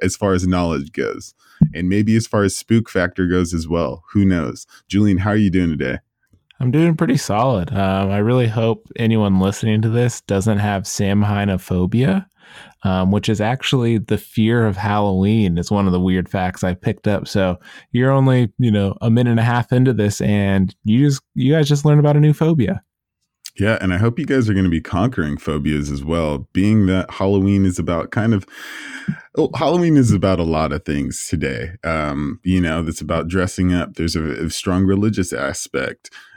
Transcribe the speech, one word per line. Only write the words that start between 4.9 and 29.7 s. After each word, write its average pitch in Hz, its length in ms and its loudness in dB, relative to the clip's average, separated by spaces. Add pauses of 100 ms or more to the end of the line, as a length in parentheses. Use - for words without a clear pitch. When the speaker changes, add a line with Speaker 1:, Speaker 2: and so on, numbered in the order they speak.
Speaker 1:
how 101 140 -2
are 104 60 0
you 104 120 2
doing 87 200 2
today? 69 300 -4 (640)
Speaker 2:
I'm 123 100 0
doing 160 240 2
pretty 160 220 0
solid. 107 540 0
Um, 98 400 0
I 101 60 0
really 120 300 2
hope 113 480 -2
anyone 107 460 2
listening 107 400 0
to 113 80 0
this 120 320 0
doesn't 101 380 0
have 101 240 -2
Samhainophobia, 101 1400 0 (580)
um, 92 280 0
which 101 160 0
is 104 140 0
actually 117 560 0
the 104 200 -2
fear 113 480 0
of 98 120 0
Halloween. 101 800 0
It's 87 140 -4
one 101 140 2
of 95 80 2
the 90 80 0
weird 92 280 0
facts 92 340 -4
I 90 100 0
picked - 340 -6
up. 101 200 -2
So 92 320 0 (320)
you're 131 200 2
only, 131 460 2
you 123 140 2
know, 98 300 0
a 117 80 0
minute 120 220 4
and 117 80 2
a 110 40 2
half 120 280 0
into 127 220 4
this, 104 280 0
and 98 520 0 (100)
you 120 240 2
just, 139 140 -2 (140)
you 139 180 2
guys 151 160 2
just 143 160 2
learned 147 160 6
about 147 160 4
a 151 40 4
new 151 120 6
phobia. 143 500 0 (760)
Speaker 1:
Yeah, 104 220 2
and 92 100 0
I 87 60 0
hope 117 220 0
you 139 80 -4
guys 131 200 2
are 107 60 2
gonna 95 160 2
be 82 120 0
conquering 85 540 -2
phobias 73 540 -2
as 69 160 -6
well, 76 480 -2
being 104 320 4
that 92 240 0
Halloween 98 560 2
is 90 140 0
about 85 320 -4
kind 113 240 0
of, 98 100 -2 (880)
well, 147 200 2
Halloween 165 420 2